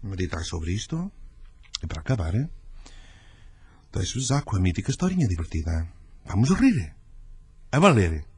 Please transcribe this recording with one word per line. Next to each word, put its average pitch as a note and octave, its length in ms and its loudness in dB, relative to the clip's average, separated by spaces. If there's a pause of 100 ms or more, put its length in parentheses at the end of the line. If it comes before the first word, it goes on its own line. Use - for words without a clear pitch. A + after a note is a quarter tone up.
Meditar F2+ 420 -4
sobre D#2+ 280 -4
isto. D#3+ 400 -4 (720)
E D#2+ 40 -6
para - 140 -6
acabar, F2+ 320 0 (1600)
deixo-vos A#2+ 360 -4
já C#3 140 2
com - 140 -4
a F#2 40 2
mítica F2+ 320 0
historinha F3+ 360 0
divertida. E2 600 -2 (420)
Vamos A#2 220 4
rir. F#3 420 4 (800)
A C3+ 80 4
valer. F#2+ 440 6 (140)